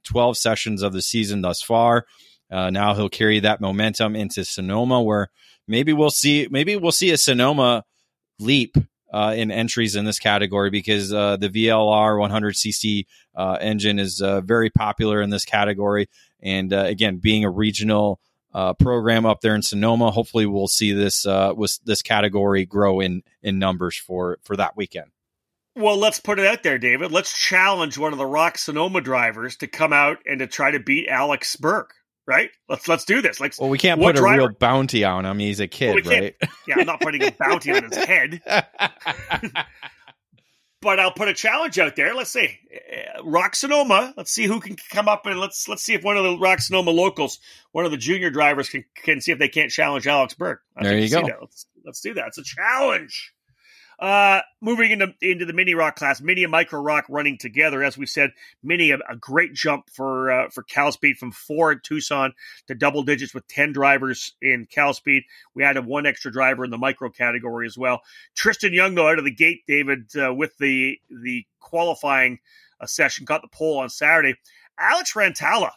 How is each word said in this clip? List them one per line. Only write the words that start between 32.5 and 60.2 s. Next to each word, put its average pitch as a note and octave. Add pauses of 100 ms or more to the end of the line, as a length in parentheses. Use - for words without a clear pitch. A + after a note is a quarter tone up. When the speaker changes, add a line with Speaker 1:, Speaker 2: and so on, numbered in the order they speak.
Speaker 2:
Let's, -
let's D#3+
do A#3+
this. -
Like, C#3
Speaker 1:
Well, C3+
we C#3
can't E3+
Speaker 2:
what E3
Speaker 1:
put C#3
a -
real G#2
Speaker 2:
driver B2
Speaker 1:
bounty B2+
on F#2+
him. G2+
He's G#2
a G2+
kid, -
Speaker 2:
Well, G2+
we F#2+
can't F2
Speaker 1:
right? - (180)
Speaker 2:
Yeah, C#4
I'm F4+
not D#3+
putting D4
a G#4
bounty -
on F#4+
his -
head. E3
Speaker 1:
<laughs> - (1160)
Speaker 2:
But G3
I'll F#3
put G#3
a F#3+
challenge C4
out D#3+
there. E3
Let's B3+
see, G3 (600)
uh, -
Rock E3+
Sonoma. C4+
Let's -
see A3+
who G#3+
can G3 (160)
come G#3
up G#3
and G3
let's, F#3+
let's G#3
see A3+
if F3
one G3+
of G3+
the F3+
Rock F#3
Sonoma F#3
locals, E3+ (340)
one E3
of E3+
the D3+
junior E3+
drivers, C#3+
can, C3 (100)
can D#3
see E3
if C3
they C#3+
can't D3+
challenge C#3+
Alex C#3+
Burke. - (160)
I'd -
Speaker 1:
There G2+
Speaker 2:
like G#2+
Speaker 1:
you A2
Speaker 2:
to B2+
see E3+
Speaker 1:
go. E3
Speaker 2:
that. -
Let's, - (180)
let's -
do A3
that. F#3
It's -
a D#3
challenge. G3+ (680)
Uh, G3 (220)
moving A3+
into, G3
into F3+
the E3
mini F3+
rock D#3+
class, C#3
mini F3+
and E3
micro D#3+
rock D3
running C#3+
together. C#3
As C3+
we C3+
said, C#3 (320)
mini, D#3+
a, C3+ (120)
a A#2+
great C#3+
jump C#3+
for, C3